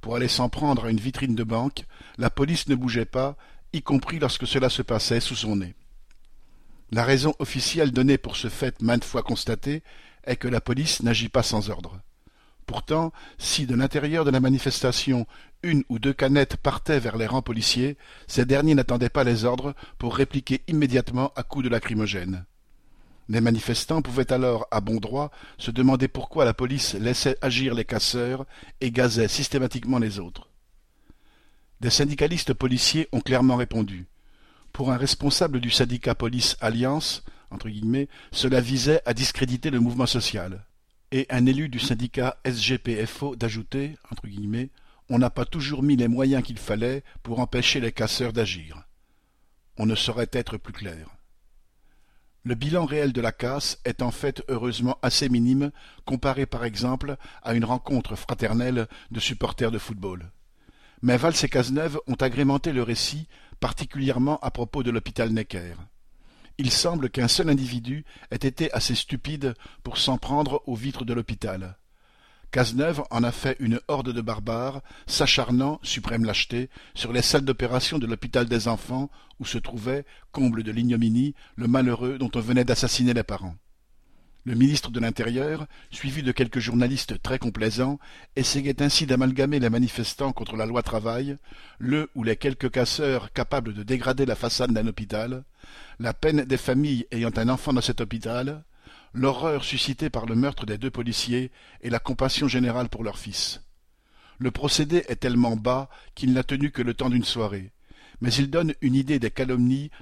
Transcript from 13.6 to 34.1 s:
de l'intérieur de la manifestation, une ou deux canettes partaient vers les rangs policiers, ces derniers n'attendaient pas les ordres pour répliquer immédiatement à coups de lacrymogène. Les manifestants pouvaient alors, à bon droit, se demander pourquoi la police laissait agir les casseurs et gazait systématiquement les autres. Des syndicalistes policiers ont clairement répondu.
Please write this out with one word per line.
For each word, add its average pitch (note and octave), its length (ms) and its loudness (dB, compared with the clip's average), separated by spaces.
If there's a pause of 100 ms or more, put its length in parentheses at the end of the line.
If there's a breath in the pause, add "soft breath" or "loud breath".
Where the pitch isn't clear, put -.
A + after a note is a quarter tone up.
de A#2+ 100 2
l'intérieur D3 480 2
de C#3+ 60 4
la C3 100 6
manifestation, B2+ 840 2 (360 loud breath)
une D3 260 4
ou A#2 100 -2
deux C3+ 140 2
canettes C#3 440 4
partaient C#3+ 440 2
vers A2 160 -2
les A2+ 100 0
rangs B2+ 160 0
policiers, B2 540 0 (300 loud breath)
ces B2+ 180 2
derniers C#3+ 300 6
n'attendaient B2 340 4
pas C#3 160 2
les A#2 200 2
ordres B2+ 300 0 (240 loud breath)
pour A#2+ 180 -4
répliquer C3+ 500 0
immédiatement C3 680 2
à B2+ 80 -4
coups C3+ 200 -4
de A#2+ 60 -2
lacrymogène. G2+ 720 -2 (840 soft breath)
Les A2 120 2
manifestants A#2 640 2
pouvaient B2+ 300 0
alors, B2 380 2
à A2 100 0
bon A2 160 0
droit, B2 360 -4 (260 loud breath)
se - 140 -6
demander C3 340 4
pourquoi C3+ 380 0
la A2+ 100 4
police B2+ 400 -2
laissait B2 460 0
agir B2+ 340 0
les A2+ 100 0
casseurs B2 640 -2 (340 loud breath)
et B2 120 0
gazait A#2 340 4
systématiquement B2+ 720 0
les G#2 220 -2
autres. - 280 -12 (1300 soft breath)
Des B2 100 -2
syndicalistes D3 640 2
policiers B2+ 560 2
ont B2 100 0
clairement B2+ 360 4
répondu. G#2 500 -2 (640 soft breath)